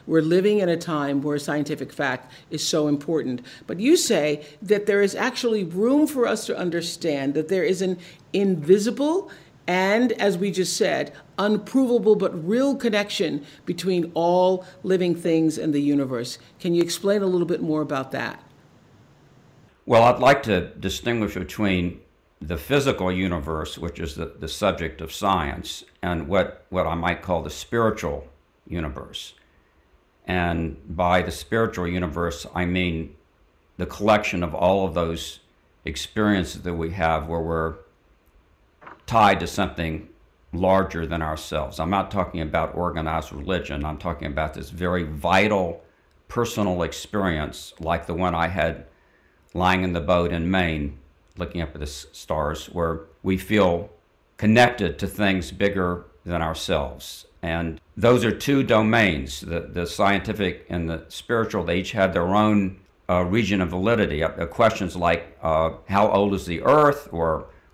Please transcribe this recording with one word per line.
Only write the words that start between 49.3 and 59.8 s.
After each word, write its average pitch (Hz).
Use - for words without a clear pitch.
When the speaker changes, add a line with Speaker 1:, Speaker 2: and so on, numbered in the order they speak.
Speaker 2:
lying 92
in 90
the 85
boat 87
in 85
Maine, 80
looking 87
up 76
at 71
the 73
s-, -
stars, 78
where 82
we 95
feel 92
connected 110
to 98
things 95
bigger 92
than 85
ourselves. 78
And 85
those 117
are 110
two 139
domains, 107
the, 82
the 87